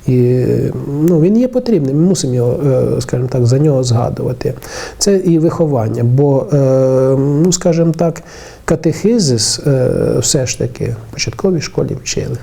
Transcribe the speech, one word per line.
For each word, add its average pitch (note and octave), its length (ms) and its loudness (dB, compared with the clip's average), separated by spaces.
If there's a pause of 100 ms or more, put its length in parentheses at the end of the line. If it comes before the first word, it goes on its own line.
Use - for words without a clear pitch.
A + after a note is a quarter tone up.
І, B2+ 380 2 (420)
ну, D3+ 340 2
він G3 160 4
є B3+ 100 2
потрібним, A#3 480 0
ми D3+ 60 2
мусимо D#3+ 320 0
його, B2 260 0 (380)
е, B2 40 -2
скажімо B2 300 -2
так, B2+ 140 2
за B2+ 140 4
нього C#3+ 240 2
згадувати. B2 680 -2 (440)
Це G3 200 2
і E3+ 220 2
виховання, B2+ 640 0
бо, C3+ 500 2
е, D3 40 2 (600)
ну, D3 340 2
скажімо E3+ 460 0
так, E3 260 -2 (420)
катехизис, D#3+ 1000 0
е, C3 220 2 (300)
все B2+ 260 -2
ж - 120 -6
таки B2 380 -6 (140)
в - 40 -16
початковій - 480 -4
школі - 420 -6
вчили. - 400 -6